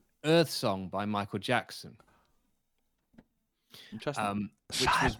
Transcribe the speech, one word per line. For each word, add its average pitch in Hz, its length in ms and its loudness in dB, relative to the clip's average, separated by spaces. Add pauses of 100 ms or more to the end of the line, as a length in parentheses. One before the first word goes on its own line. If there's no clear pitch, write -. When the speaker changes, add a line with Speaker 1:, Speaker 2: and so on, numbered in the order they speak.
(240)
Speaker 1:
Earth 160 260 6
Song 95 380 -2
by 98 160 -2
Michael 104 360 -2
Jackson. - 580 -2 (1900)
Speaker 2:
Interesting. 139 320 -6
Speaker 1:
Um, 101 260 -2 (180)
which - 120 -4
was 127 400 4